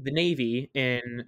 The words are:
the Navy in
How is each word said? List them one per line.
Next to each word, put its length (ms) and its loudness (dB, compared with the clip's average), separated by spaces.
the 80 -4
Navy 640 0
in 540 0